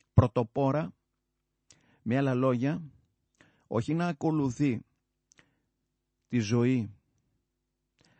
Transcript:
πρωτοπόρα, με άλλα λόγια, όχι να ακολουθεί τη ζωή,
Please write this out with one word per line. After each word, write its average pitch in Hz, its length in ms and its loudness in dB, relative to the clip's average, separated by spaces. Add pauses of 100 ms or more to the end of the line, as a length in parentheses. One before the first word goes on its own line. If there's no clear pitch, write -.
(120)
πρωτοπόρα, 135 840 2 (1080)
με 117 140 -2
άλλα 139 180 0
λόγια, 131 480 0 (840)
όχι 113 280 -2
να 170 120 0
ακολουθεί 143 800 -2 (1400)
τη 123 100 -2
ζωή, 120 560 0 (1300)